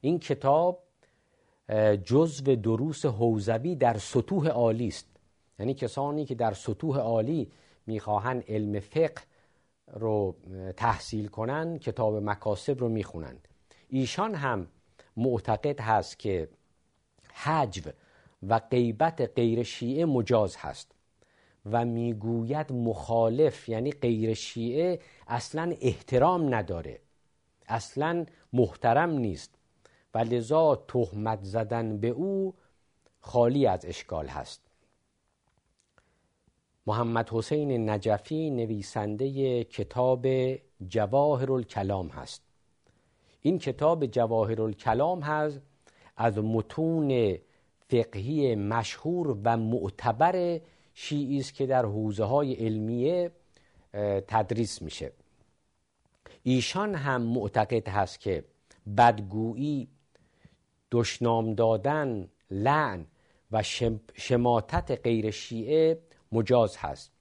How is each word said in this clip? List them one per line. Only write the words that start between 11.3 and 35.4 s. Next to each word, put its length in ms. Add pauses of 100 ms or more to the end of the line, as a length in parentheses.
کتاب 380
مکاسب 640
رو 80
می‌خونن. 480 (520)
ایشان 460
هم 320 (500)
معتقد 640
هست 380
که 300 (840)
حجو 560 (580)
و 100
غیبت 640 (140)
غیر 280
شیعه 420
مجاز 520
هست 360 (800)
و 140
می‌گوید 880
مخالف 960
یعنی 240
غیر 420
شیعه 680 (280)
اصلاً 520
احترام 720
نداره، 460 (680)
اصلاً 580 (260)
محترم 580
نیست 440 (600)
و 40
لذا 580 (120)
تهمت 540
زدن 560
به 100
او 460 (680)
خالی 460
از 180
اشکال 420
هست. 340 (2250)